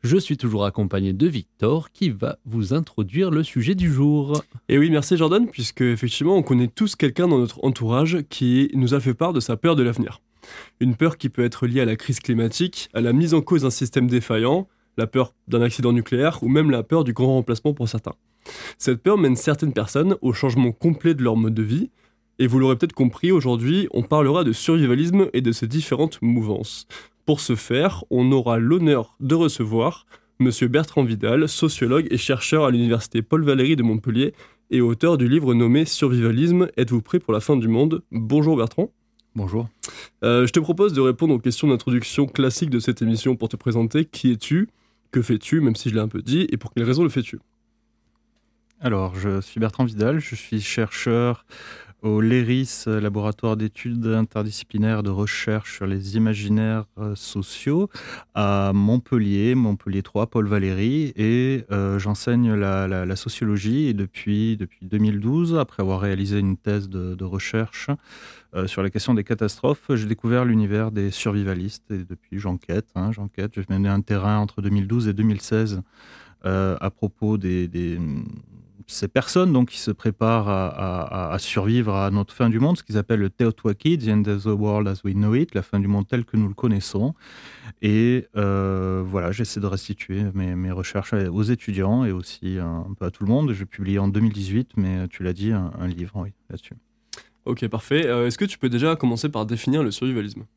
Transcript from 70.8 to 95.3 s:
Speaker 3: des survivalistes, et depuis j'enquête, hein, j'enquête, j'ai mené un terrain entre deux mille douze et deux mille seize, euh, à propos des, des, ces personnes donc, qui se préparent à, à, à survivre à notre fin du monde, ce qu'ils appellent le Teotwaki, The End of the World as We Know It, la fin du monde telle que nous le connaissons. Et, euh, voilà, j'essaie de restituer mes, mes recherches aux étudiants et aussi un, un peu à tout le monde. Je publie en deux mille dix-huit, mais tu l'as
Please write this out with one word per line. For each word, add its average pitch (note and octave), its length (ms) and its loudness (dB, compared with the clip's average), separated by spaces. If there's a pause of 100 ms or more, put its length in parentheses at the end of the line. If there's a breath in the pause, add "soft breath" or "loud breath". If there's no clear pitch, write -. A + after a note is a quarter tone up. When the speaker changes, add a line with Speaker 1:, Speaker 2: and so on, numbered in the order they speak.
Speaker 3:
des G2 200 -4
survivalistes, G2 800 -4
et F#2 140 -8
depuis F#2 340 -12
j'enquête, F#2+ 560 -6
hein, F#2+ 160 -2
j'enquête, G2+ 440 -8
j'ai F#2+ 140 -8
mené G2 200 0
un G2+ 100 2
terrain G#2 380 0
entre G#2 240 -2
deux G2+ 80 -2
mille G2 180 2
douze A2+ 220 0
et G2+ 40 0
deux G#2 100 0
mille G#2 180 2
seize, G#2+ 400 -2 (640 loud breath)
euh, F#2+ 340 0
à G2 120 -4
propos G#2+ 460 -4
des, F2+ 300 -2
des, E2+ 320 -6 (880)
ces - 220 -6
personnes F3+ 440 2
donc, B2 160 4
qui - 80 -12
se - 140 -4
préparent A2 580 0
à, F#2+ 180 0
à, F2+ 640 -6
à F#2+ 60 -4
survivre G#2+ 560 0
à G2 160 0
notre G2+ 240 -2
fin A#2+ 160 0
du A2 100 0
monde, D#3 160 2
ce - 60 -10
qu'ils G#2+ 160 -4
appellent G#2+ 220 0
le G2 100 0
Teotwaki, A#2 720 -2
The A#2 80 -4
End G#2+ 180 2
of G2+ 200 -2
the - 20 0
World G#2 400 0
as F#2+ 160 -6
We G2 100 -2
Know G#2+ 220 2
It, D#3+ 180 0
la G2 80 -2
fin - 180 -2
du G2 80 0
monde G2+ 200 0
telle A#2+ 180 -2
que - 120 -4
nous G#2+ 100 2
le G2 80 -6
connaissons. A2 580 -2 (720 loud breath)
Et, A#2 420 2 (100)
euh, F#2+ 720 -2
voilà, F#2 260 -4
j'essaie G#2+ 280 -4
de G2+ 80 -4
restituer G2 560 -6 (100)
mes, F#2 220 -2
mes F2+ 160 -4
recherches F#2 420 -6
aux G2 300 0
étudiants G#2+ 600 0
et A2 80 0
aussi F#2 460 -8
un, E2+ 320 -6
un G2 80 -10
peu F#2 80 -8
à F2+ 60 -4
tout - 140 -10
le G2 40 0
monde. C3+ 220 2
Je G2 120 -6
publie G2 360 -4
en G2 80 0
deux G2+ 140 0
mille A2 120 2
dix-huit, G2+ 420 -4
mais F#2 340 -2
tu - 120 -14
l'as F2+ 120 -4